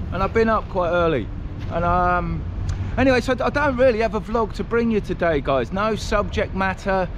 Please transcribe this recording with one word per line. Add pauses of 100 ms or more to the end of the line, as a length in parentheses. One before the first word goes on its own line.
(120)
and
I've
been
up
quite
early, (440)
and,
um, (540)
anyway,
so
I
don't
really
have
a
vlog
to
bring
you
today,
guys.
No
subject
matter, (100)